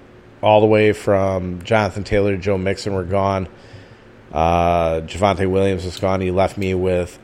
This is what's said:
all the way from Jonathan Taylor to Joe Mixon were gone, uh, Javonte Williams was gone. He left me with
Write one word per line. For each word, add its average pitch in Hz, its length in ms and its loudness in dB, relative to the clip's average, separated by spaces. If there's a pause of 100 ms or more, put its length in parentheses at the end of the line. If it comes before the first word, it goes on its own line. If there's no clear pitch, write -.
(420)
all 107 180 6
the 110 80 4
way 107 240 4
from 95 720 -2
Jonathan 104 420 -2
Taylor 101 320 0
to 90 60 -6
Joe 98 160 -2
Mixon 95 360 -4
were 92 100 -4
gone, 95 440 -2 (840)
uh, 82 680 2
Javonte 92 460 -2
Williams 95 380 0
was 90 140 -10
gone. 95 200 0
He 92 120 -2
left 90 260 0
me 95 160 -2
with 90 500 -2